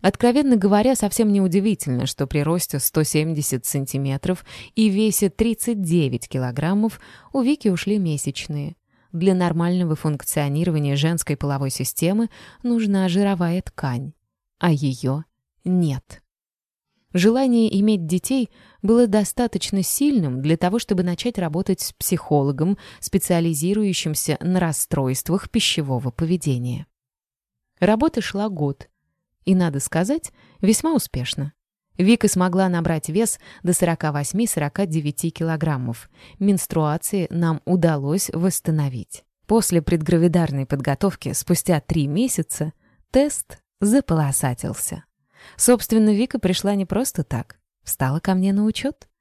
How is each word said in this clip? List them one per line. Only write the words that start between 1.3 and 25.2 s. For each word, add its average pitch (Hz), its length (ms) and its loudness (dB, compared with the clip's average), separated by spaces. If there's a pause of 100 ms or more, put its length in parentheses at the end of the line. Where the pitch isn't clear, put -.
неудивительно, 190 720 0
что 139 200 -4
при 147 140 -2
росте 151 400 -2
сто - 220 0
семьдесят 151 640 -2
сантиметров 139 800 -4 (300)
и 220 140 4
весе 202 420 2
тридцать 226 520 -2
девять 156 460 0
килограммов 143 720 -2 (320)
у 277 80 -2
Вики 254 280 0
ушли 196 300 0
месячные. 151 800 -4 (360)
Для 180 220 2
нормального 175 600 2
функционирования 147 1000 -2
женской 151 400 0
половой 139 340 -4
системы 202 580 -2 (340)
нужна 208 460 0
жировая 180 540 0
ткань, 135 500 -6 (460)
а 175 120 2
ее 139 540 -2 (400)
нет. 170 580 -2 (920)
Желание 226 680 4
иметь 202 260 2
детей 202 440 -2 (320)
было 233 240 6
достаточно 202 760 0
сильным 170 600 0
для 160 160 2
того, 180 200 0
чтобы 185 240 -2
начать 180 360 -2
работать 175 420 -2
с - 140 -8
психологом, 147 800 0 (240)
специализирующимся 170 1400 0
на 180 200 0
расстройствах 147 880 -2